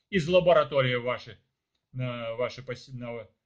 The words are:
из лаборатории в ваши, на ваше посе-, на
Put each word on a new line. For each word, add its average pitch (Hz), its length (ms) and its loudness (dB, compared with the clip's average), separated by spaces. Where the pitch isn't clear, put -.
из 175 180 0
лаборатории 151 680 4
в 120 80 -4
ваши, 117 340 -6
на 120 420 -6
ваше 120 300 -6
посе-, 127 300 -12
на 117 340 -10